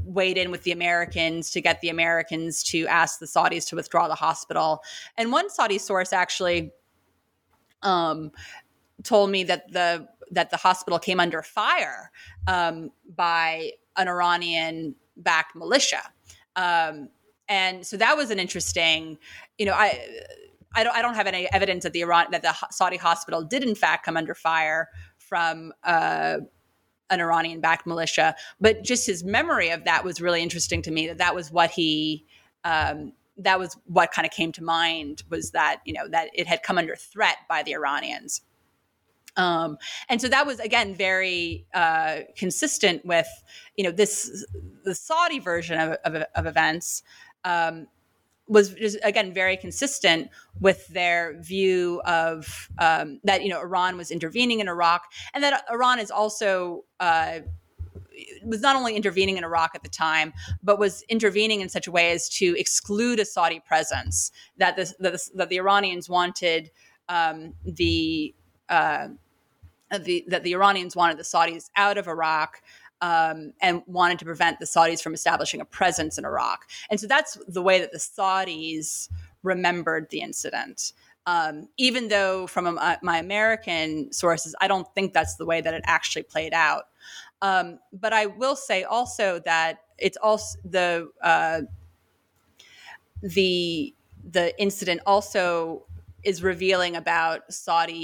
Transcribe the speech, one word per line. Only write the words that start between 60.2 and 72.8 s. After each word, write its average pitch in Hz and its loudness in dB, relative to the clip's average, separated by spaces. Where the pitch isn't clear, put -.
but 202 4
was 202 0
intervening 214 2
in 185 -6
such - -6
a 180 -10
way 170 4
as 170 -2
to 180 2
exclude 220 0
a 196 0
Saudi 165 0
presence, - -2
that 180 2
the, 185 -4
that 185 0
the, - -8
that 180 -2
the 180 0
Iranians 190 2
wanted, 175 0
um, 160 -2
the, 160 0
uh, 151 2
the, 175 -2
that 175 -2
the 175 -2
Iranians 185 2
wanted 170 4
the 165 -14
Saudis 165 0
out 202 4
of 175 -4
Iraq, 160 -2